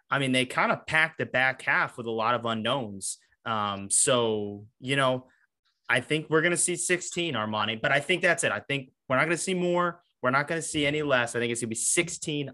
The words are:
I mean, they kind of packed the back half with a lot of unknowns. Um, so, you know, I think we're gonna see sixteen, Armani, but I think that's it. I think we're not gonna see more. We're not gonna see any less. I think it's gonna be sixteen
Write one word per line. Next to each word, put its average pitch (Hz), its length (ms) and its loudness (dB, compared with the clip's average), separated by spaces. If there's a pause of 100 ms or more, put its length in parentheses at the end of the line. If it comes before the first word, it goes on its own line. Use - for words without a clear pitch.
I 139 100 2
mean, 131 120 0
they 127 140 4
kind 190 260 0
of - 160 -2
packed 156 320 0
the 123 60 0
back 127 360 0
half 147 340 0
with 117 120 -8
a 113 40 -4
lot 113 240 0
of 117 100 -4
unknowns. 110 720 -4 (260)
Um, 101 440 -2
so, 107 760 2 (160)
you 131 140 -2
know, 131 320 2 (600)
I 123 120 2
think 151 300 -2
we're 160 120 4
gonna 175 160 2
see 175 180 0
sixteen, 175 600 -2
Armani, 107 440 -2
but 143 120 0
I 143 80 4
think 170 240 -2
that's 170 200 2
it. 117 80 2
I 101 80 -4
think 139 320 -6 (160)
we're 131 100 2
not 151 80 4
gonna 165 120 0
see 190 160 -2
more. 175 480 0 (220)
We're 127 80 4
not 139 160 2
gonna 165 160 -4
see 147 240 0
any 151 160 0
less. 123 320 2
I 117 40 0
think 120 120 0
it's 117 100 -4
gonna 117 80 -4
be 113 60 -4
sixteen 151 800 -2